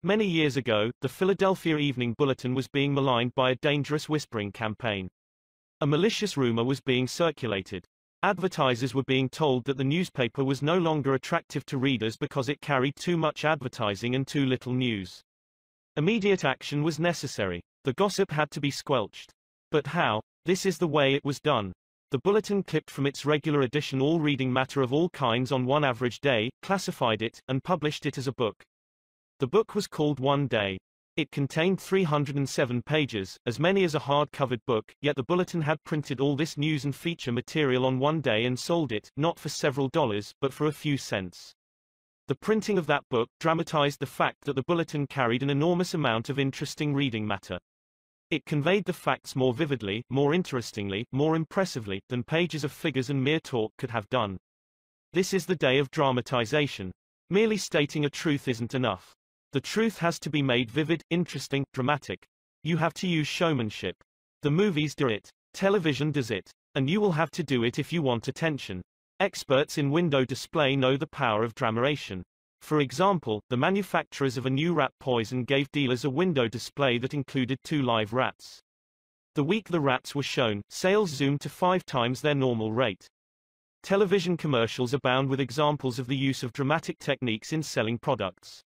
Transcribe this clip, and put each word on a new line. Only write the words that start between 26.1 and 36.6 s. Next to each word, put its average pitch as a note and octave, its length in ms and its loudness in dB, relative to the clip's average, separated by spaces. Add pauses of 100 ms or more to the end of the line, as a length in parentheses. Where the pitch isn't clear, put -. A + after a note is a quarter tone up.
day, B2 300 2 (140)
classified C#3 580 0
it, A2+ 260 -6
and C3 160 -2
published D3+ 440 -2
it C3+ 100 -4
as C3 100 -4
a B2+ 60 -4
book. G#2+ 260 -2 (800)
The C3 80 0
book G#3+ 280 2
was G3+ 120 -2
called D3 320 0
One C#3 280 2
Day. G2 320 0 (380)
It D#3+ 140 -4
contained D#3+ 480 0
three F#3+ 240 2
hundred D3 320 0
and C#3 140 -2
seven B2 320 0
pages, A#2+ 640 -2
as A#2+ 120 -2
many F#3 280 4
as D#3 100 0
a D3 40 2
hard-covered C#3 680 0
book, A2 240 0 (100)
yet D3 140 0
the C3 80 -4
bulletin F3 380 0
had D#3 240 -2
printed D3 340 -4
all C#3 160 2
this D#3 220 -4
news D3 260 0